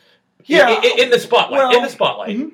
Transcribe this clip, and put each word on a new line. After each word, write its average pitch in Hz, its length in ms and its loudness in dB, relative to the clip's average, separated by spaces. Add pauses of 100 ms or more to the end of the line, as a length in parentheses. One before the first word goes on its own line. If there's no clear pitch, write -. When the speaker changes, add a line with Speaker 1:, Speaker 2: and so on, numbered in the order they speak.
(460)
Speaker 1:
Yeah. 285 240 4
Speaker 2:
I-, 226 60 0 (220)
I-, 240 60 4
in 254 60 -2
the 240 100 2
spotlight. 262 440 0
In 254 60 0
Speaker 1:
Well, 247 120 4
Speaker 2:
the - 80 -4
spotlight. - 480 -6
Speaker 1:
mm-hmm, 302 160 -8